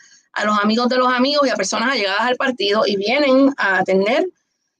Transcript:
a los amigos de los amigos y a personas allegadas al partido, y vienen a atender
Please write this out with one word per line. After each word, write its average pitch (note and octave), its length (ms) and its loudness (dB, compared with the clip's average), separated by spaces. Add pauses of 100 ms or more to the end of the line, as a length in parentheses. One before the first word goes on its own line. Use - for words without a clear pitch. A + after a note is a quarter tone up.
(320)
a G#3 120 -6
los G#3 140 0
amigos A3 300 0
de B3 80 0
los B3+ 160 2
amigos C#4 340 2
y B3 40 0
a G#3+ 40 -2
personas G#3+ 380 -2
allegadas G3+ 300 -2
al B3 120 0
partido, A3 500 -2
y G3+ 120 -2
vienen C4+ 640 2
a G3 200 0
atender G3+ 480 0 (540)